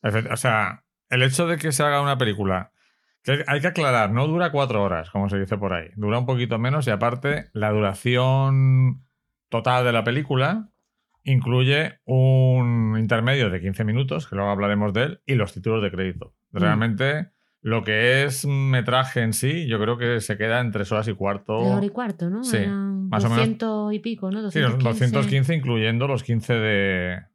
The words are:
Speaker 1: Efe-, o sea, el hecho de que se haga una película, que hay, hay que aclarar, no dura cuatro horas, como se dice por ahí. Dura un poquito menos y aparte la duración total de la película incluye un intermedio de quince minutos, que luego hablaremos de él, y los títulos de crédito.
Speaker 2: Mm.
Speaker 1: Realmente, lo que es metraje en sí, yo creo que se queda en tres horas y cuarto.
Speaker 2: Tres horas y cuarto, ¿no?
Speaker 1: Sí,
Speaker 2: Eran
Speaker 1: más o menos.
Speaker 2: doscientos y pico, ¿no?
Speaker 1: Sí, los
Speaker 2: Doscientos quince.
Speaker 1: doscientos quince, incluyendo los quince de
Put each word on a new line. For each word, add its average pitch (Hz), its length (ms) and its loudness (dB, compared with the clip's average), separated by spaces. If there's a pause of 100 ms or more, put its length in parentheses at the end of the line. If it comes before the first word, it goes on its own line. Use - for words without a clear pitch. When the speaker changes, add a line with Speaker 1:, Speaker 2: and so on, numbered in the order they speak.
Speaker 1:
Efe-, 110 300 -2
o 120 60 -4
sea, 110 480 -2 (240)
el 127 140 2
hecho 135 220 2
de 165 120 -2
que 151 160 -4
se 147 100 0
haga 143 180 2
una 139 160 0
película, 98 540 -2 (500)
que 131 120 -2
hay, 143 140 0
hay 143 120 0
que 151 80 -2
aclarar, 131 440 2
no 127 160 0
dura 165 260 0
cuatro 127 280 0
horas, 85 280 -2
como 98 200 -2
se 101 100 -2
dice 98 180 -2
por 95 160 -2
ahí. 82 240 -6
Dura 107 220 -2
un 123 60 -2
poquito 120 320 -2
menos 127 300 0
y 117 40 0
aparte 127 600 -2
la 107 200 0
duración 131 1300 2 (460)
total 123 340 2
de 123 80 4
la 113 140 2
película 143 640 0 (560)
incluye 127 800 2
un 127 920 4
intermedio 113 500 2
de 87 120 -4
quince 95 220 -4
minutos, 131 440 -2
que - 80 -10
luego 101 160 0
hablaremos 101 420 0
de 113 100 0
él, 156 220 -6
y 135 100 0
los 107 180 0
títulos 110 280 -2
de 101 100 0
crédito. 92 420 -6 (180)
Speaker 2:
Mm. 104 60 -8
Speaker 1:
Realmente, 143 720 0 (320)
lo 110 240 -2
que 120 400 2
es 131 200 -6
metraje 131 760 0
en 113 100 0
sí, 151 360 -2
yo 113 120 0
creo 117 180 0
que 120 220 0
se 107 180 -4
queda 113 220 0
en 120 120 -2
tres 101 200 -4
horas 107 160 0
y 110 60 -2
cuarto. 101 460 -4
Speaker 2:
Tres 196 120 2
horas 202 140 0
y 202 60 -2
cuarto, 196 380 -6
¿no? 220 140 -6
Speaker 1:
Sí, 240 140 -2
Speaker 2:
Eran 196 500 -4
Speaker 1:
más 208 160 0
o - 60 2
menos. 226 80 2
Speaker 2:
doscientos 220 560 -2
y 214 60 -4
pico, 214 320 -6
¿no? 208 200 -6
Speaker 1:
Sí, 160 80 -2
los 127 120 2
Speaker 2:
Doscientos - 20 -2
quince. 127 160 0 (160)
Speaker 1:
doscientos 123 220 2
quince, 135 280 0
incluyendo 117 540 0
los 127 140 -2
quince 117 320 -2
de 98 680 0 (140)